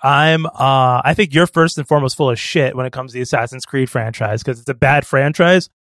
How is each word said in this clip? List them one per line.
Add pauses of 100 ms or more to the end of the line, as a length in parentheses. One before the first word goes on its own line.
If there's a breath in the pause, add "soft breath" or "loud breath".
I'm,
uh,
I
think
you're
first
and
foremost
full
of
shit
when
it
comes
to
the
Assassin's
Creed
franchise,
'cause
it's
a
bad
franchise. (120)